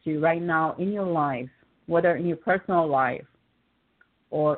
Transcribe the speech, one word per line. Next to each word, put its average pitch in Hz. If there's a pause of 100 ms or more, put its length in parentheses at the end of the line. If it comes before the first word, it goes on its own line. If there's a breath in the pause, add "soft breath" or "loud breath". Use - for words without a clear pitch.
to 156
right 165
now 160
in 190
your 202
life, 143 (360)
whether 170
in 156
your 165
personal 180
life 131 (1040)
or 151